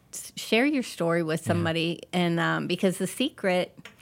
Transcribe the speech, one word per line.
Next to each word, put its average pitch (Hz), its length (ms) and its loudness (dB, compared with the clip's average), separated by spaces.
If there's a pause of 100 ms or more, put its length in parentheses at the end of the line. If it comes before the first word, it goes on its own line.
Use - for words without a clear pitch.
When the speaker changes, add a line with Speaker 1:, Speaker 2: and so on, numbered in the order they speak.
(140)
Speaker 1:
s-, - 220 -12
share 226 300 2
your 285 180 0
story 170 400 0
with 156 180 -2
Speaker 2:
Yeah. - 60 -10
Speaker 1:
somebody, 165 540 0 (120)
and, 170 260 2
um, 160 280 0
because 180 300 2
the 185 100 -2
secret, 185 680 -2 (240)